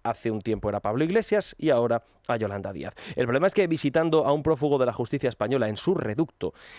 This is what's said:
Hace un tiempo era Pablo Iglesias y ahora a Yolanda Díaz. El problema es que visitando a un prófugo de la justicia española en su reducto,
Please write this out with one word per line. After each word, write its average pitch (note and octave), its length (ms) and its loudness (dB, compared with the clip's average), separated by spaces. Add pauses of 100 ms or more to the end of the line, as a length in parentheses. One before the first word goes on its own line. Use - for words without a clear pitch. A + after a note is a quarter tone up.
Hace A2+ 320 -2
un G#2+ 60 -6
tiempo G#2+ 280 -4
era G2+ 120 -2
Pablo A#2 240 0
Iglesias G#3 540 0
y D#3 120 2
ahora A#2 320 2 (240)
a A#2+ 100 0
Yolanda G2+ 360 -4
Díaz. F2 200 -10 (220)
El B2+ 120 0
problema C3+ 200 2
es F#3+ 80 0
que F#3 140 4
visitando D#3+ 580 2
a C#3+ 60 4
un D3 100 0
prófugo C#3+ 360 2
de B2+ 80 2
la A#2 60 2
justicia B2 360 -2
española A2 400 0
en G#2 80 -4
su F#3 180 0
reducto, A2 600 -4 (240)